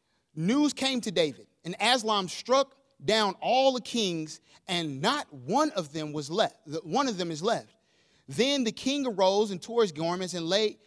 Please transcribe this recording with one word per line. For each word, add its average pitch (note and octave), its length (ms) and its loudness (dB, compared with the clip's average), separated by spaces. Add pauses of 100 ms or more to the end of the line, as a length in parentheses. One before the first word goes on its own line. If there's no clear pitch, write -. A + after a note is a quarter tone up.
(340)
news B3+ 380 2
came C4 300 -2
to G#3+ 100 -6
David, D#3+ 340 -2 (180)
and E3+ 160 -10
Absalom G#3+ 480 0
struck C4 460 0 (300)
down G#3 360 2
all C4 320 4
the B3 80 -2
kings, F3 600 -4 (260)
and D#3+ 340 -4
not C4+ 320 -2
one F#3 400 0
of D#3 200 -6
them D3+ 200 -6
was C#3+ 180 -8
left. F#3 260 0 (100)
The, D#3 180 -8
one G#3 220 -2
of G#3 120 -4
them F3 120 -4
is D#3 120 -8
left. F3+ 320 2 (540)
Then B3 360 2
the A3+ 80 0
king C#4 340 -2
arose G3+ 440 4
and F3+ 100 -6
tore A#3 220 0
his F#3 100 2
garments F3 420 -4
and E3+ 120 -4
lay, G#3+ 400 0